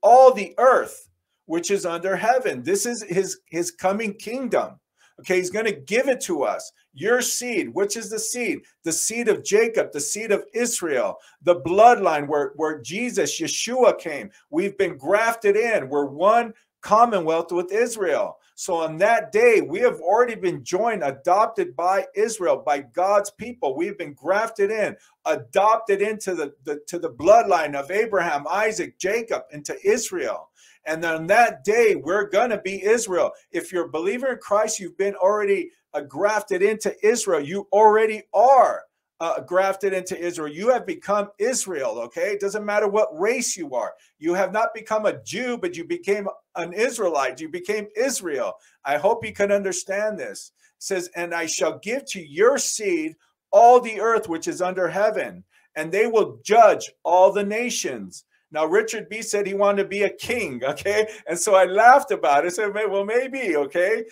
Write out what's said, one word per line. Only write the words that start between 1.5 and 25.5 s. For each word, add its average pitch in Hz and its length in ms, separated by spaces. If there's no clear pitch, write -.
is 185 140
under 175 300
heaven." 190 480
This 175 220
is 240 180
his, 185 360
his 170 220
coming 202 420
kingdom. 208 640
Okay, 185 180
he's 180 140
gonna 220 200
give 202 360
it 254 140
to 156 220
us. 101 280
Your 220 280
seed, 202 520
which 240 240
is 208 120
the 214 100
seed? 220 420
The 165 80
seed 220 360
of 185 160
Jacob, 220 480
the 151 80
seed 208 320
of 196 220
Israel, 151 640
the 170 200
bloodline 180 680
where, 143 280
where 156 260
Jesus, 180 580
Yeshua 220 600
came. 135 320
We've 196 280
been 170 200
grafted 202 580
in. 214 340
We're 143 160
one 208 480
commonwealth 180 720
with 180 200
Israel. 190 680
So - 200
on 160 220
that 214 340
day, 220 300
we 147 180
have 240 200
already 226 360
been 170 280
joined, 202 400
adopted 180 720
by 190 300
Israel, 185 480
by 147 160
God's 196 520
people. 208 440
We've 180 220
been 151 160
grafted 202 560
in, 208 260
adopted 190 760